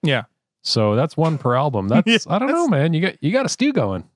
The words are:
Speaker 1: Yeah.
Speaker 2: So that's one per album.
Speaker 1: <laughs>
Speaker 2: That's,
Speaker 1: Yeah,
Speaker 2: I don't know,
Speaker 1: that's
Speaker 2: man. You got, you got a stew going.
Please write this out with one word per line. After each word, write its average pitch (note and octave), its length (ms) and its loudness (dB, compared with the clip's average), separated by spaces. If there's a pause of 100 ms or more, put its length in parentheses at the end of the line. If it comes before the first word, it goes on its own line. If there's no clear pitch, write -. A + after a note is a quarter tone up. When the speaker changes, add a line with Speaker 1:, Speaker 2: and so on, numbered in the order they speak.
Speaker 1:
Yeah. C3+ 220 0 (400)
Speaker 2:
So G#2+ 320 2
that's C#3 220 -2
one D#3+ 200 0
per B2 180 0
album. B2+ 320 -2
Speaker 1:
<laughs> - 20 -2
Speaker 2:
That's, - 180 2
Speaker 1:
Yeah, A3+ 100 4 (160)
Speaker 2:
I F#3+ 60 0
don't B3+ 80 -2
know, D#4+ 140 0
Speaker 1:
that's D#4+ 100 0
Speaker 2:
man. D#3 220 2
You D#3 80 0
got, - 200 -4
you C#3+ 120 0
got - 120 -2
a - 40 -4
stew C#4 240 -2
going. G2 320 -2 (100)